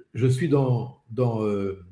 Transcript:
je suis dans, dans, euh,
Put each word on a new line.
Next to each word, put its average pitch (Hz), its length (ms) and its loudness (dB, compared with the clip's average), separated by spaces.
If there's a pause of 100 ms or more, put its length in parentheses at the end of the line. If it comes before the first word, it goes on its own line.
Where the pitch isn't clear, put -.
(140)
je 123 120 0
suis 127 220 2
dans, 131 640 0
dans, 113 340 0
euh, 98 480 -4